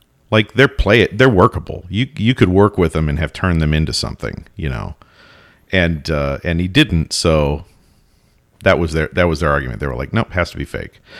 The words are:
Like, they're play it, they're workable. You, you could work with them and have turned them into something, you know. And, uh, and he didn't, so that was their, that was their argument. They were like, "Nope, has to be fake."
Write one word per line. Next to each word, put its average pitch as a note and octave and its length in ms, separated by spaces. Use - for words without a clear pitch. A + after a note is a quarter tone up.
Like, G#2+ 240
they're C3+ 140
play A2 340
it, F#2 160
they're C3 100
workable. - 600
You, G#2+ 160
you A#2 180
could G#2 140
work G2 300
with E2+ 140
them D#2+ 160
and D2 100
have D#2 140
turned F2 280
them D#2 140
into D#2 180
something, - 540
you D#2+ 120
know. - 260
And, E2+ 360
uh, C#2 360
and E2 160
he F2+ 80
didn't, F#2 440
so D2+ 520
that F2+ 160
was E2 140
their, D#2 160
that F2+ 160
was E2 160
their D#2+ 100
argument. B1 300
They C#2+ 60
were B1+ 100
like, C2 160
"Nope, - 200
has F2 200
to - 40
be - 80
fake." - 360